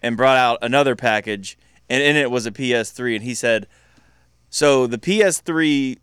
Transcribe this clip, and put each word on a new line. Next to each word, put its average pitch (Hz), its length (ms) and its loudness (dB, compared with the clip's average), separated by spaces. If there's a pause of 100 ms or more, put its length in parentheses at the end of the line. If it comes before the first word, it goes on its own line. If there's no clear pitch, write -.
and 120 140 -4
brought 131 220 4
out 123 240 2
another 127 340 0
package, 107 600 -4 (320)
and 131 140 0
in 147 120 4
it 143 140 0
was 120 160 -4
a 113 60 -6
P 123 200 -4
S 117 200 0
three. 120 240 -4
And 104 80 -8
he 123 100 -8
said, 110 320 0 (880)
"So 139 340 2
the 117 140 -6
P 208 240 0
S 185 160 2
three 147 640 -2